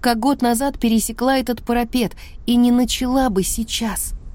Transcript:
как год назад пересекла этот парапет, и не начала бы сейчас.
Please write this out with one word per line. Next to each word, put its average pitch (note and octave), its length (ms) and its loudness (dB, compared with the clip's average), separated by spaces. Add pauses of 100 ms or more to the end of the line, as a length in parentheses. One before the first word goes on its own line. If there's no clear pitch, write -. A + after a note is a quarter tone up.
как A#3 180 2
год C4+ 240 0
назад A#3+ 360 0
пересекла A#3 600 2
этот B3 240 -4
парапет, A#3+ 520 0 (320)
и A#3+ 100 4
не A#3+ 140 6
начала B3+ 600 2
бы F#3+ 120 0
сейчас. - 720 -4 (200)